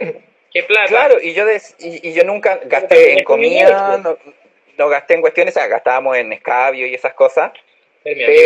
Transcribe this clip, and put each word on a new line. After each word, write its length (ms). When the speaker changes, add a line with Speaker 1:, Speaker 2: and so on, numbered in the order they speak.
Speaker 1:
que 120
plata. 240
Speaker 2:
Claro, 340
y 120
yo 120
des-, 340
y, 300
y 40
yo 100
nunca 340
Speaker 1:
Pero 140
Speaker 2:
gasté 240
Speaker 1:
también 160
Speaker 2:
en 80
Speaker 1:
es 60
dinero, 0
Speaker 2:
comida, 640
Speaker 1:
pues. 160
Speaker 2:
no, 300
no 120
gasté 240
en 80
cuestiones, 340
o 40
sea, 80
gastábamos 500
en 160
escabio 540
y 80
esas 180
cosas, 380
Speaker 1:
Ser 140
mi 60
amigo 220